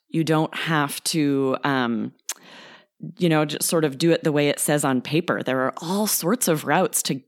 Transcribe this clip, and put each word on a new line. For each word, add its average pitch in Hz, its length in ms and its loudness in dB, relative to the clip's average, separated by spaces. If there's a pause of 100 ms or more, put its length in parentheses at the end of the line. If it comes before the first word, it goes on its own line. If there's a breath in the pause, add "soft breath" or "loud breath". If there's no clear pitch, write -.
You 160 140 0
don't 156 320 2
have 151 500 -2
to, 139 600 2
um, 123 480 0 (1040 loud breath)
you 175 100 2
know, 156 160 4
just - 240 -4
sort 165 160 2
of 135 140 -2
do 165 140 4
it 165 100 2
the 160 100 2
way 147 160 2
it - 120 -2
says 151 240 2
on 127 180 2
paper. 151 400 0
There 131 200 -2
are 131 200 -2
all 202 240 -2
sorts 202 400 -2
of 156 180 0
routes 156 400 0
to 151 100 -2 (140)